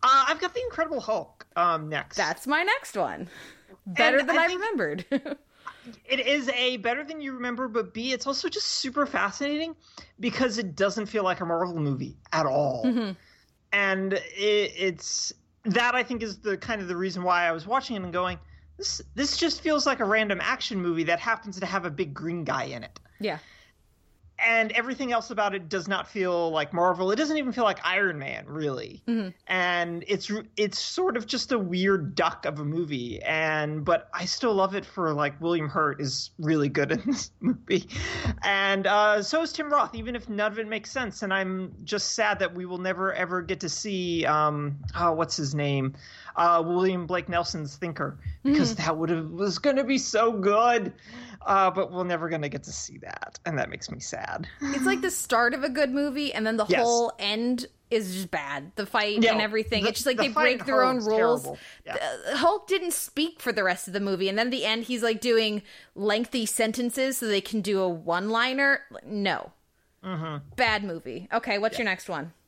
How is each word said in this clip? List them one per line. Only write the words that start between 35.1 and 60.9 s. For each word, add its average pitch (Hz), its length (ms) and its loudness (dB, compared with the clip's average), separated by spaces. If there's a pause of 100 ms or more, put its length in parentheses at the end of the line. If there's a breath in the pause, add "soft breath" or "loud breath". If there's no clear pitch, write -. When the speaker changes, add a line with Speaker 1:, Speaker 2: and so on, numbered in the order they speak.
Speaker 1:
like, 143 300 -2
William 165 260 0
Hurt 143 320 0
is 135 380 -4
really 151 320 2
good 143 220 0
<laughs> - 20 2
in 196 140 -2
this - 320 -2
movie. - 500 0 (540 loud breath)
And, 196 420 2
uh, 208 380 6
so 311 180 2
is 320 100 -2
Tim 302 220 -4
Roth, 285 220 4
even 233 200 -6
if 220 140 -10
none 208 220 0
of 214 80 -8
it 220 80 -4
makes 214 240 -6
sense. 233 320 -4
And 196 100 0
I'm 190 400 -2 (100)
just 196 300 -2
sad 208 240 2
that 175 160 0
we 180 140 -8
will 180 100 -6
never, 185 380 -2
ever 175 260 -2
get 185 200 -4
to 170 80 -4
see, 175 580 -2
um, 151 500 2 (180)
oh, 170 180 2
what's 160 220 -2
his 147 200 -2
name? 139 400 0 (400 loud breath)
Uh, 170 280 6
William 180 440 2
Blake 175 200 -2
Nelson's 170 480 -2
Thinker, 147 440 -6 (240 loud breath)
because 269 320 4
Speaker 2:
Mm-hmm. 165 80 -4
Speaker 1:
that 156 140 0
would 160 120 0
have, 165 220 0
was 180 260 0
gonna 277 260 4
be 262 140 2
so 226 340 4
good. 208 600 4 (500 loud breath)
Uh, 196 280 4
but 180 220 -2
we're 180 100 -2
never 170 260 0
gonna 151 200 -2
get - 140 -8
to - 100 -14
see - 240 -10
that, - 480 -12
and 156 120 -2
that - 120 -2
makes - 200 -12
me - 120 -10
sad. - 460 -8 (140)
Speaker 2:
It's 277 240 -2
like - 160 4
the 359 80 0
start 240 440 2
of 269 100 -4
a 294 60 0
good 262 220 2
movie, 285 420 -2
and 220 120 -2
then 226 120 0
the 214 100 2
Speaker 1:
Yes. 180 140 4
Speaker 2:
whole 233 360 4
end 240 500 -2 (220)
is 214 240 0
just 185 180 -6
bad. 143 440 -6
The 208 100 -4
fight 208 380 2
Speaker 1:
Yeah, 226 80 6
Speaker 2:
and 214 100 4
everything. 214 420 0
Speaker 1:
the, 214 60 4
Speaker 2:
It's 214 100 -4
just - 60 -2
like 254 120 2
Speaker 1:
the - 100 4
Speaker 2:
they 226 60 -2
Speaker 1:
fight 302 100 4
Speaker 2:
break 247 180 4
Speaker 1:
in 180 40 -8
Speaker 2:
their 262 180 4
own 254 120 4